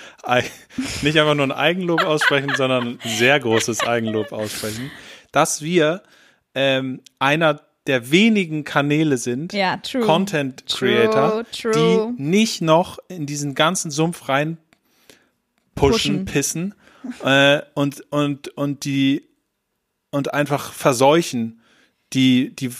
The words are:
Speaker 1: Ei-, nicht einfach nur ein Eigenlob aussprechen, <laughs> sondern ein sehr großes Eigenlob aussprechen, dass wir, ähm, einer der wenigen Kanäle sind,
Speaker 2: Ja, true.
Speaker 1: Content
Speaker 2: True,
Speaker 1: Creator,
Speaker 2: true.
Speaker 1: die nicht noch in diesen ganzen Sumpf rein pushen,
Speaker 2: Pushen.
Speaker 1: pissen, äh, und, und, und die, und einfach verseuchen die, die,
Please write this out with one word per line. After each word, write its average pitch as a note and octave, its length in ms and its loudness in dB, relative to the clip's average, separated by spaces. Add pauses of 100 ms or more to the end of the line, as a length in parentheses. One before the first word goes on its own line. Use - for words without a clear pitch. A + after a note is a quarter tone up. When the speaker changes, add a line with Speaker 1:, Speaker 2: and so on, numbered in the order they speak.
(220)
Speaker 1:
Ei-, B2 220 0 (580)
nicht D3+ 160 2
einfach D3+ 160 4
nur C#3+ 120 0
ein C3+ 60 -2
Eigenlob E3+ 520 0
aussprechen, C#3+ 480 0
<laughs> C3+ 40 -2
sondern C3 300 0
ein A#2+ 180 -10
sehr A#2+ 360 2
großes A2+ 440 0
Eigenlob A2+ 460 -2
aussprechen, A2 600 -8 (420)
dass - 300 0
wir, E3 400 0 (520)
ähm, C3 460 -2 (180)
einer D3 420 2 (260)
der B2+ 240 -2
wenigen F3+ 540 2
Kanäle D3 520 0
sind, B2 360 -4
Speaker 2:
Ja, F#3+ 260 -2
true. - 240 -4
Speaker 1:
Content D#3+ 640 0
Speaker 2:
True, - 280 -2
Speaker 1:
Creator, A#2 560 2
Speaker 2:
true. - 220 -4 (440)
Speaker 1:
die C#3 60 -8
nicht G3 400 2
noch D#3+ 360 2 (100)
in F3 180 -8
diesen C#3+ 280 -6
ganzen D#3+ 360 0
Sumpf D#3+ 380 -2
rein D3+ 300 -2 (1160)
pushen, - 0 -
Speaker 2:
Pushen. D3 520 0
Speaker 1:
pissen, E3 480 -4 (500)
äh, C#3 360 4 (140)
und, C#3+ 360 -4
und, C#3+ 460 -2
und C#3+ 280 -6
die, C#3 420 0 (840)
und C#3 240 -4
einfach C#3+ 380 -2
verseuchen C3 880 2 (520)
die, C3 420 2
die, B2+ 260 -8